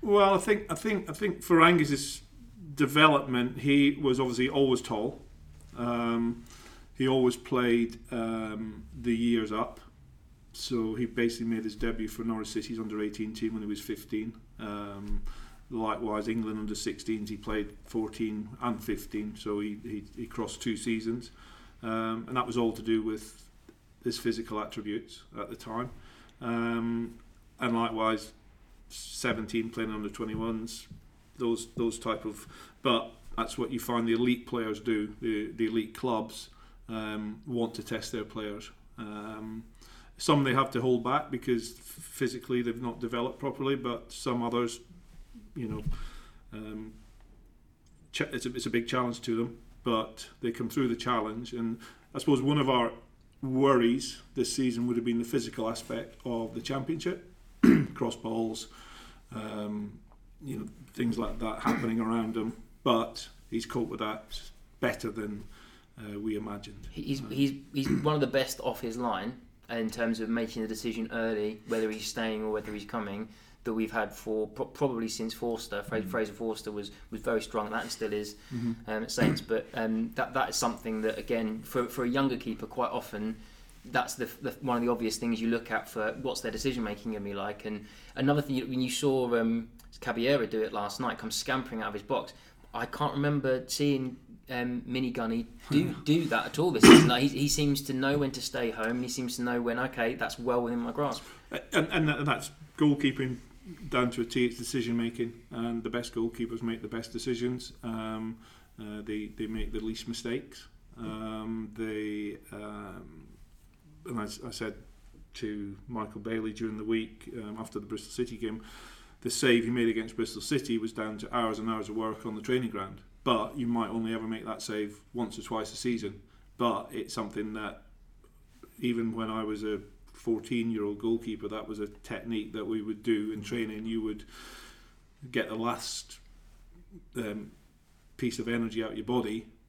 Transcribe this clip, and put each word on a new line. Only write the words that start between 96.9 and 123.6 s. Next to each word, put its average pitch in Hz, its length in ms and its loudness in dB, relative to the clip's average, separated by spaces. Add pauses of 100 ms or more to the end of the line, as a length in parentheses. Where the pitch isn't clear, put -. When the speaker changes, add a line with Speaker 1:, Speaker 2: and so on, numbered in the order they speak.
Speaker 2:
Like, 120 140 6
he, 143 60 6
he 139 200 2
seems 143 340 4
to 135 100 -4
know 135 260 4
when 135 140 2
to 127 100 -6
stay 120 280 -2
home, 110 200 0
and 123 120 0
he 127 60 -2
seems 123 280 -4
to 123 60 -2
know 123 200 2
when, 117 160 0
"Okay, 123 360 0
that's - 240 -4
well 120 240 2
within 120 180 0
my 117 120 -2
grasp." - 300 -2 (300)
Speaker 1:
Uh, - 60 -2 (140)
and, 165 180 4
and 160 180 4
that, 143 160 2
that's 139 260 0 (260)
goalkeeping 135 600 4 (520)
down 123 240 4
to 120 100 0
a - 20 4
T, 123 220 2
it's 117 120 -2
decision 120 380 0
making, 117 360 -2 (180)
and 117 320 -4
the 113 80 -2
best 120 240 -4
goalkeepers 117 480 -2
make 113 200 -2
the 107 60 -8
best 113 240 -6
decisions. 123 600 -2 (100)
Um, 110 560 -6 (420)
uh, 107 220 -10
they, 107 240 -4 (100)
they 110 100 -4
make 107 260 -2
the 110 80 -4
least 113 280 -6
mistakes. - 600 -6 (300)
Um, 110 760 -8
they, 107 640 -4 (140)
um, 101 720 -12 (800)
and 117 140 -4
I, 107 40 -2
s-, - 220 -10
I 117 40 -8
said 110 240 -6 (600)
to 104 420 -6 (100)
Michael 110 340 -6
Bailey 110 320 -2
during 107 240 -4
the 107 80 -6
week, 110 520 -2
um, 107 220 -8
after 113 200 -6
the 104 80 -8
Bristol 107 260 -8
City 123 240 -2
game, 110 260 -4 (580)
the 123 100 -2
save 120 340 6
he 113 60 0
made 120 180 4
against 110 280 0
Bristol 107 260 -2
City 120 360 0
was 110 140 -2
down 110 260 -6
to 110 180 -4
hours 110 220 2
and 113 100 -4
hours 110 200 -2
of 107 80 -4
work 110 280 -4
on 110 100 -4
the 107 80 -8
training 123 280 2
ground. 98 320 -6 (200)
But 113 340 2
you 123 100 -2